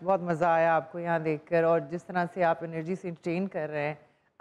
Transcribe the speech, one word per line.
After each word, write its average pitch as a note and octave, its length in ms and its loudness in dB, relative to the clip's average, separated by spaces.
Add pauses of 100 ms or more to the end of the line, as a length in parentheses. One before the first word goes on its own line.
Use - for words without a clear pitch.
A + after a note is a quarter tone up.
बहुत F#3 200 2
मज़ा E3+ 320 2
आया E3 200 4
आपको D#3+ 240 -2
यहाँ E3+ 240 -2
देखकर D#3+ 420 0
और E3 160 4
जिस D#3+ 220 -8
तरह F3+ 240 -4
से F3+ 160 -4
आप E3 220 0
एनर्जी E3 320 -6
से F#3 120 -10
entertain F3 380 -4
कर E3 220 -6
रहे D3+ 140 -4
हैं। D3 240 -6 (340)